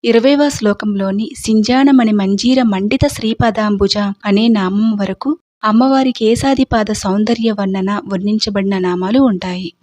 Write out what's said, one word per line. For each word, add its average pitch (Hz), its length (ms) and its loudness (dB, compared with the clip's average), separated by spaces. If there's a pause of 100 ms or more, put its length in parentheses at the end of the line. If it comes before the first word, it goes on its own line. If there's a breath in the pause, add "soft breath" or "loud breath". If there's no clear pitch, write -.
ఇరవైవ 277 460 2
శ్లోకంలోని 208 760 -2 (120)
సింజానమణి 247 720 2
మంజీర 208 520 2
మండిత 214 440 0
శ్రీపాదాంబుజ 220 880 -2
అనే 202 500 0
నామం 208 480 2
వరకు 196 340 -4 (340)
అమ్మవారి 254 480 2
కేశాదిపాద 240 800 0
సౌందర్య 214 600 -2
వర్ణన 196 400 -2 (140)
వర్ణించబడిన 196 720 -2
నామాలు 185 420 -2
ఉంటాయి. 185 500 -2 (140)